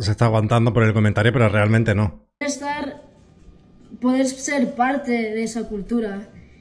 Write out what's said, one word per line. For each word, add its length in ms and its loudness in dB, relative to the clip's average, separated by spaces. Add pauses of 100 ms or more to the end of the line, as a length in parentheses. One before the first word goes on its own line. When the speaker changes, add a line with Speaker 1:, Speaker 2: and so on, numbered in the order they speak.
Speaker 1:
se 120 -2
está 120 0
aguantando 480 2
por 120 4
el 100 2
comentario, 400 2
pero 160 4
realmente 440 2
no. 320 -2 (140)
Speaker 2:
estar, 640 -6 (1000)
poder 240 2
ser 500 -4
parte 380 -2
de 300 -4
esa 260 -6
cultura 640 -6 (300)